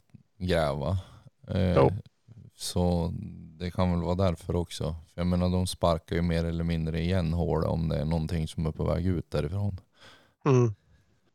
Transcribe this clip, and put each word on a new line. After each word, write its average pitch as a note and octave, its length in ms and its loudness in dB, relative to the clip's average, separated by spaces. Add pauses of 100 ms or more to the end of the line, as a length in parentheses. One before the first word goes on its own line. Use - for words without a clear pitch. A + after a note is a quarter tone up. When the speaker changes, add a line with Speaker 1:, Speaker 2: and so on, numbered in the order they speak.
(380)
Speaker 1:
gräva. D#2+ 600 0 (500)
Eh, F#2 280 2
Speaker 2:
Jo. C3+ 140 6 (640)
Speaker 1:
så F2 560 0 (460)
det F2+ 120 -6
kan F2+ 200 0
väl F2 120 2
vara E2+ 120 0
därför F2+ 420 0
också. E2+ 280 -4 (300)
För F2 60 -6
jag F2 60 0
menar, F2+ 220 2
de F2+ 180 2
sparkar E2+ 500 0
ju E2+ 60 0
mer E2 220 2
eller E2 200 -2
mindre E2 360 0
igen E2+ 320 0
hål D#2+ 320 0
om D#2+ 240 0
det D#2 100 0
är C#2+ 60 -2
någonting D#2+ 440 -2
som E2 180 -4
är D#2 60 -2
på D#2+ 120 -4
väg E2 220 0
ut F2+ 240 -2
därifrån. F#2 500 -4 (640)
Speaker 2:
Mm. B2 300 4 (600)